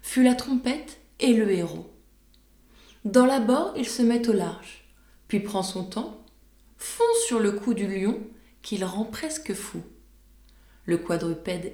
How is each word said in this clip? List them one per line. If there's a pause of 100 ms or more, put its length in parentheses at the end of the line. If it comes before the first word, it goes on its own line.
fut
la
trompette (180)
et
le
héraut. (1120)
Dans
l'abord,
il
se
met
au
large, (420)
puis
prend
son
temps, (540)
fonce
sur
le
cou
du
lion (440)
qu'il
rend
presque
fou. (1040)
Le
quadrupède